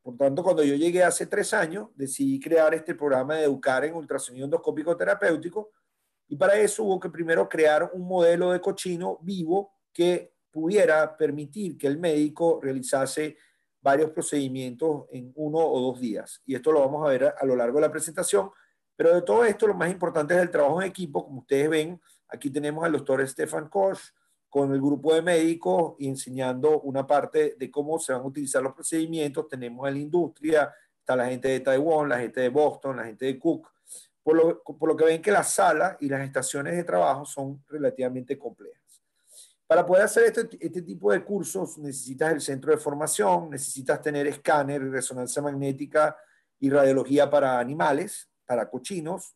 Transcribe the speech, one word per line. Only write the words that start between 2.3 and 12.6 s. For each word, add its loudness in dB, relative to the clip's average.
crear 4
este -4
programa 0
de 0
educar 0
en -4
ultrasonido -8
endoscópico -2
terapéutico. -2
Y -10
para 4
eso 0
hubo 0
que -8
primero 0
crear 4
un -10
modelo 4
de 0
cochino -4
vivo -2
que 0
pudiera 4
permitir -4
que -2
el 0
médico 2